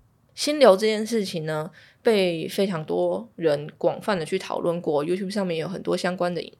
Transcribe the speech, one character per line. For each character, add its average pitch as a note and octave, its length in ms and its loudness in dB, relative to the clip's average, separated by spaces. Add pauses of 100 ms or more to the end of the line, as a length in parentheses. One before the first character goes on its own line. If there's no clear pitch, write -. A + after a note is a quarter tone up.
(360)
心 D4 220 -2
流 G#3+ 200 8
这 A3 100 0
件 A3 180 0
事 A3 200 0
情 F3 200 -6
呢， D#3 240 -4 (320)
被 F#3 460 2
非 F#3+ 180 0
常 E3 200 -4
多 F3+ 500 -2
人 D3+ 420 0
广 - 240 0
泛 G#3 160 0
的 D#3 80 -4
去 F#3 140 -2
讨 - 220 -6
论 F3 200 -2
过， D3 220 0
YouTube F#3 260 -4
上 G3+ 160 -2
面 E3+ 120 -2
有 D#3 100 -4
很 F#3+ 160 -8
多 F3 140 0
相 F#3 180 -2
关 F3+ 180 -2
的 E3 80 -4
影 - 180 -12